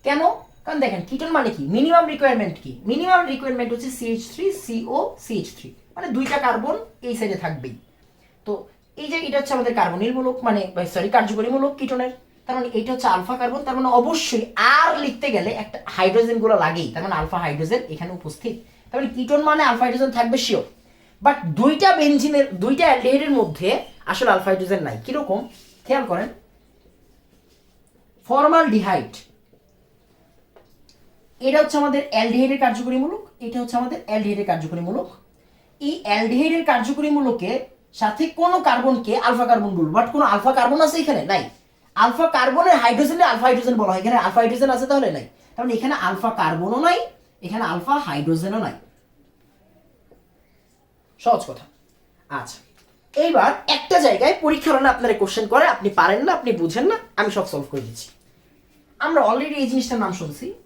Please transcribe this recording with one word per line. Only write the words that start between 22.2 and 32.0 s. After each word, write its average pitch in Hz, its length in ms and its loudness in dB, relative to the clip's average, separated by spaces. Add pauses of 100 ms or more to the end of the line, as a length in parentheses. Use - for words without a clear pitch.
দুইটা 277 240 2
অ্যালডিহাইডের 269 500 2
মধ্যে 185 300 -2 (440)
আসলে 233 220 2
আলফা 190 160 0
হাইড্রোজেন 185 360 0
নাই। - 180 -8
কিরকম? 233 360 -4 (460)
খেয়াল 262 240 0
করেন, 185 180 -2 (2000)
ফর্মালডিহাইড, 262 840 2 (2250)
এটা 285 160 4
হচ্ছে 294 200 0
আমাদের 285 200 2 (100)